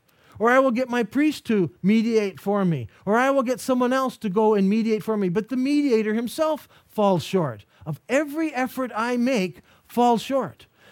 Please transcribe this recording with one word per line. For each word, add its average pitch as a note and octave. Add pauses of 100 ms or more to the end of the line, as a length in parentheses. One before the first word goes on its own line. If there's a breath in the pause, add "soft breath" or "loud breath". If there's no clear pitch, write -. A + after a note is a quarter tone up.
(380 soft breath)
or, A3
"I B3+
will C4+
get B3
my A#3+
priest C#4+
to G3 (100)
mediate G#3+
for G3+
me," C#3+ (180 soft breath)
or, G#3
"I C4
will C#4
get A#3
someone B3
else C4
to A3
go G#3+
and G3
mediate G#3+
for A3
me." G3
But G#3+
the C4+
mediator B3+
himself D4 (180 soft breath)
falls G3
short. C3+ (200 soft breath)
Of D#3
every D4
effort B3+
I A#3+
make, A#3+ (220 soft breath)
falls A#3+
short. B3+ (240 soft breath)